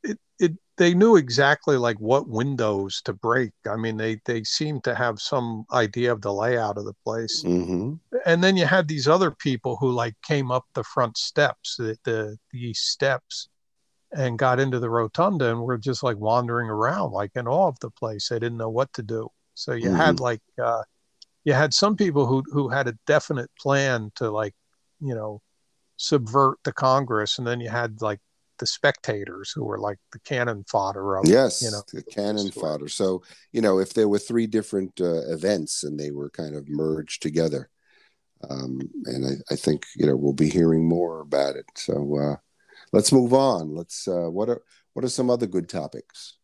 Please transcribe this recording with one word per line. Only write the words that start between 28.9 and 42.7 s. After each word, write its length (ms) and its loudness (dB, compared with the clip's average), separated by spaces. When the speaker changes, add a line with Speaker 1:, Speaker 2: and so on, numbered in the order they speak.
Speaker 1:
who 120 -8
were, 140 -6
like, 220 -6
the 80 -18
cannon 480 -4
fodder 500 -2
of 80 0
it, 40 8
Speaker 2:
Yes, 320 4
Speaker 1:
you 80 -4
know, 220 -8
Speaker 2:
the 60 -12
Speaker 1:
the 140 -14
Speaker 2:
cannon 400 -4
Speaker 1:
story. 160 -6
Speaker 2:
fodder. 200 -6
So, 340 -2
you 100 0
know, 160 4
if 160 0
there 160 4
were 80 4
three 300 0
different, 520 -2
uh, 220 0
events 520 -2
and 160 -6
they 100 -6
were 220 -8
kind 240 -8
of 120 -10
merged 540 -4
together, 480 -2
um, 300 -8
and 220 -4
I, 260 -4
I 20 0
think, 300 0
you 120 4
know, 80 6
we'll 180 2
be 160 4
hearing 380 4
more 340 0
about 340 0
it. 100 -10
So, 420 -2
uh, 180 0